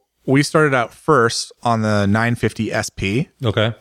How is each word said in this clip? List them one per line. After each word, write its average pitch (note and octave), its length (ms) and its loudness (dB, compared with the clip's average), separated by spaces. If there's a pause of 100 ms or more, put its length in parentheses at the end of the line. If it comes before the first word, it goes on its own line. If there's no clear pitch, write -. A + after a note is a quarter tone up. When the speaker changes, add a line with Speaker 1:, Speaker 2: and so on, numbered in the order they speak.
(260)
Speaker 1:
we C#3 160 2
started D3+ 320 0
out A#2+ 180 -2
first - 600 0 (100)
on A2+ 200 0
the G#2 240 0
nine A2 280 0
fifty A2 380 -4
S G#2+ 180 -4
P G#2 380 -4 (160)
Speaker 2:
Okay. A2 360 0